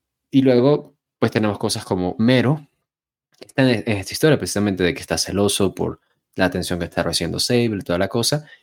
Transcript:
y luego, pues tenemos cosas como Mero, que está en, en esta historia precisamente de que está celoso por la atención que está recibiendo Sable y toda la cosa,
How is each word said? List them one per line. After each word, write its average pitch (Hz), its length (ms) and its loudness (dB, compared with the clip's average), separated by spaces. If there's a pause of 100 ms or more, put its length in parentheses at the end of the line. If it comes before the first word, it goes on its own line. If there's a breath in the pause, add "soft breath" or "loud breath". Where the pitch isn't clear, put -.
(300)
y 135 120 4
luego, 131 540 2 (220)
pues 113 140 0
tenemos 107 260 0
cosas 110 260 -4
como 90 340 -2
Mero, 127 500 2 (720)
que - 80 -20
está 135 220 2
en, 113 180 0
en 107 120 -2
esta 95 140 -10
historia 156 260 2
precisamente 98 440 -2
de 85 120 2
que - 60 -12
está - 180 -4
celoso 98 560 0
por 85 260 -6 (340)
la 95 120 0
atención 90 320 -4
que 85 60 -4
está 85 180 -4
recibiendo 85 380 -4
Sable 120 380 0
y 92 60 -8
toda 87 140 -2
la 98 100 0
cosa, 143 380 -2 (160 loud breath)